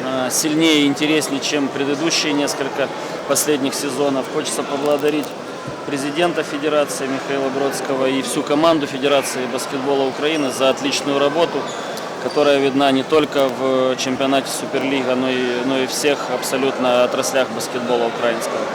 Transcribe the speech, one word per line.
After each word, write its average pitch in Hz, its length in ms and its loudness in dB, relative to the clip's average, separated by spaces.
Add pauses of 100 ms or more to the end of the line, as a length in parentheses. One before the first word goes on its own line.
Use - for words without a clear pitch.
э, 131 260 -2
сильнее 156 520 4
и 143 60 6
интереснее, 143 520 2
чем 139 300 0
предыдущие 143 640 0
несколько 139 560 -2 (400)
последних 139 440 0
сезонов. 139 600 -2
Хочется 147 280 -4
поблагодарить 143 640 0 (640)
президента 147 560 0
Федерации 143 640 -2
Михаила 135 420 -2
Бродского 135 560 -2
и 135 160 0
всю 143 220 -2
команду 156 420 4
Федерации 135 680 0
баскетбола 135 520 0
Украины 143 480 0
за 123 180 2
отличную 139 480 0
работу, 143 420 2 (640)
которая 143 360 4
видна 139 320 4
не 131 120 2
только 143 440 2
в 131 480 2
чемпионате 135 560 0
Суперлига, 131 640 -2
но 131 140 0
и, 127 360 0
но 135 120 2
и 131 100 0
всех 143 320 0 (160)
абсолютно 127 680 2
отраслях 131 460 0
баскетбола 120 560 -2
украинского. 117 520 -2 (160)